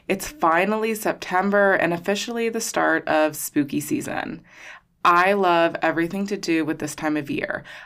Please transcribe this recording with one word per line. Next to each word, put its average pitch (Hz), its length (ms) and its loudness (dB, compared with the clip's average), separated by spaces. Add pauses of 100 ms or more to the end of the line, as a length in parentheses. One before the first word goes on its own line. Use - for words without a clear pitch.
It's - 200 -4
finally 202 680 2
September 196 800 2
and 165 180 2
officially 202 560 -2
the 226 140 -4
start 160 440 0
of 156 300 2
spooky 143 440 -2
season. - 600 -6 (640)
I 175 300 6
love 175 480 4
everything 170 460 0
to 202 100 -4
do 165 260 0
with 151 140 -4
this 147 160 -6
time 151 240 -2
of 147 100 -8
year. - 360 -6 (220)